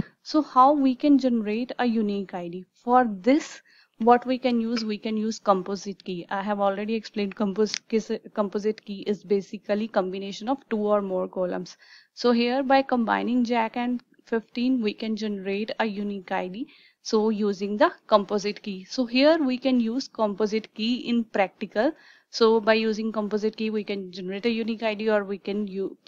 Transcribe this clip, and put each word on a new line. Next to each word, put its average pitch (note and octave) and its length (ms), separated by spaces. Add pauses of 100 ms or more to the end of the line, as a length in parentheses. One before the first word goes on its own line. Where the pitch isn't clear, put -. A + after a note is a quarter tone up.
(220)
So D4+ 200
how C4+ 320
we C4+ 200
can C#4+ 240
generate A#3+ 640
a B3 60
unique G#3 480
I F3 160
D? F3+ 160 (180)
For B3 260
this, A#3 520 (380)
what A#3+ 260
we B3+ 120
can A#3+ 220
use, A3+ 240
we G#3+ 140
can A3 180
use G#3+ 240
composite G3 640
key. F3+ 260
I G3 120
have G#3 180
already G3+ 360
explained G3+ 420
compos-, G#3 500
kis-, A3 320 (140)
composite G#3+ 500
key G3+ 240
is G3+ 160
basically G#3 640
combination G3 600
of C#4 80 (120)
two A3 100
or G#3 220
more F#3 280
columns. F#3 480 (360)
So A#3+ 200
here, A#3+ 280
by C4+ 200
combining A#3 640
Jack A3+ 320
and A#3+ 260 (220)
fifteen, A#3+ 560
we G#3 120
can A3 220
generate G3+ 640
a A3 60
unique G3+ 480
I F#3 160
D. A3 180 (360)
So A3 260
using G3+ 480
the E4 140 (160)
composite G3+ 560
key. F#3+ 200
So B3+ 220
here C4+ 320
we B3+ 220
can B3+ 200
use A#3 280
composite G#3+ 680
key A3+ 340
in A#3 160
practical. G#3 680 (400)
So A3+ 280
by A3 140
using A3 380
composite G#3+ 440
key, A3 140
we G#3+ 140
can G3 280
generate F#3+ 360
a A#3 40
unique A3 300
I A3 140
D A3 140
or G#3 140
we G3 140
can G#3 300
u-, F#3+ 300 (100)